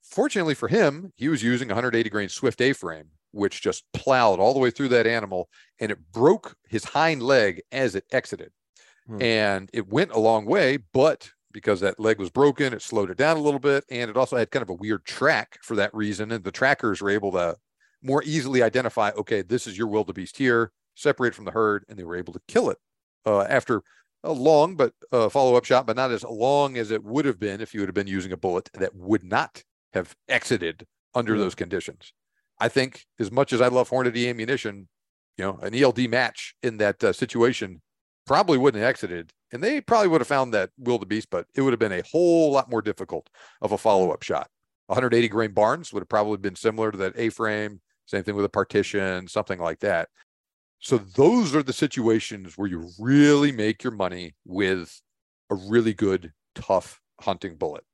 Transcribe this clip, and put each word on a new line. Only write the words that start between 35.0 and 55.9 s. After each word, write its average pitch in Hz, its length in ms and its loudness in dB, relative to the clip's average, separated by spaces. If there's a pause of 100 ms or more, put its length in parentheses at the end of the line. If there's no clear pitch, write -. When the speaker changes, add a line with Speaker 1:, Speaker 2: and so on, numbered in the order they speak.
Speaker 1:
you 95 80 -6
know, 98 160 -4
an 101 140 -6
E 135 80 4
L 127 80 6
D 123 160 0
match 117 560 -2
in 117 140 -4
that, 104 260 0
uh, 101 100 4
situation 117 680 -2 (440)
probably 165 320 4
wouldn't 123 240 4
have 120 80 2
exited, 87 440 -8 (180)
and 120 120 -10
they 277 180 -2
probably 214 260 2
would 156 140 4
have 117 60 -2
found 131 260 0
that 95 240 0
wildebeest, 110 520 -2
but 87 240 -4
it 139 80 0
would 135 120 4
have 113 60 -2
been 107 120 2
a 90 100 -4 (100)
whole 165 400 4
lot 135 180 0
more 117 120 -2
difficult 98 480 -6 (320)
of 104 120 -2
a 101 40 0
follow-up 95 460 2
shot. - 260 -6 (400)
A 98 40 -2
hundred 127 200 2
eighty 117 160 4
grain 107 220 -2
Barnes 117 420 2
would 101 80 -4
have - 80 -16
probably 107 280 0
been 95 180 -6
similar 110 360 -2
to 98 60 -10
that 95 200 -4
A-frame, 107 640 -4 (240)
same 98 180 -4
thing 104 120 -4
with 101 100 0
a 98 40 -2
partition, 95 800 -2
something 98 320 -6
like 82 220 -4
that. 87 280 0 (720)
So - 180 0
those 143 580 2
are 151 80 2
the 131 80 -6
situations 113 840 -2
where 101 100 -4
you 85 220 -8 (100)
really 143 540 6
make 110 300 -2
your 123 100 -4
money 90 500 -6
with 92 580 -2 (480)
a 113 60 -2
really 107 380 2